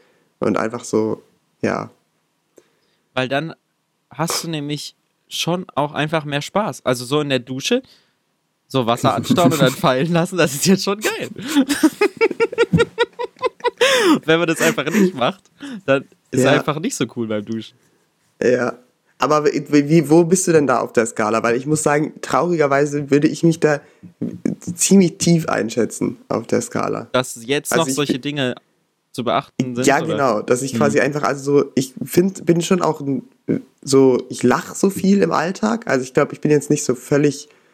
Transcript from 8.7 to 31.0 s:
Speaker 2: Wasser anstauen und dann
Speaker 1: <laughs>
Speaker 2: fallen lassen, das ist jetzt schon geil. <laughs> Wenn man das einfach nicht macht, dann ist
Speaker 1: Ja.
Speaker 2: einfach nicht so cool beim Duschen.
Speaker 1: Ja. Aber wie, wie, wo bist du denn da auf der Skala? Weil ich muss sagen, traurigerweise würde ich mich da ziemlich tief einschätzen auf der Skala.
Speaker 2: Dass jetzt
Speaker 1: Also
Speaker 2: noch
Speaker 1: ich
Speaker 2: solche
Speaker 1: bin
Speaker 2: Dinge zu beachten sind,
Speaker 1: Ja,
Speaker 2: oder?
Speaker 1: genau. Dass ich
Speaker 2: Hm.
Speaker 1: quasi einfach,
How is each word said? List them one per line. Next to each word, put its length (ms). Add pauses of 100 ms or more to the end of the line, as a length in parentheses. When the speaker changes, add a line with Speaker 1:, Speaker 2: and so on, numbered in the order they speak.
Speaker 2:
Wasser 260
anstauen 400
und 80
dann 100
Speaker 1:
<laughs> 0
Speaker 2:
fallen 400
lassen, 260
das 180
ist 100
jetzt 180
schon 160
geil. 340
<laughs> 60 (2750)
Wenn 140
man 80
das 140
einfach 300
nicht 240
macht, 280 (420)
dann 200 (260)
ist 120
Speaker 1:
Ja. 80
Speaker 2:
einfach 280
nicht 160
so 100 (100)
cool 120
beim 180
Duschen. 300 (680)
Speaker 1:
Ja. 360 (400)
Aber 280
wie, 440
wie, 200
wo 160
bist 220
du 40
denn 160
da 140
auf 100
der 140
Skala? 360
Weil 140
ich 100
muss 180
sagen, 380
traurigerweise 880
würde 180
ich 140
mich 180
da 180 (960)
ziemlich 420
tief 300
einschätzen 720 (100)
auf 200
der 140
Skala. 520
Speaker 2:
Dass 320
jetzt 260
Speaker 1:
Also 120
Speaker 2:
noch 40
Speaker 1:
ich 80
Speaker 2:
solche 180
Speaker 1:
bin 80
Speaker 2:
Dinge 340 (580)
zu 100
beachten 520
sind, 120
Speaker 1:
Ja, 120
Speaker 2:
oder? 80
Speaker 1:
genau. 340
Dass 200
ich 120
Speaker 2:
Hm. 60
Speaker 1:
quasi 200
einfach, 240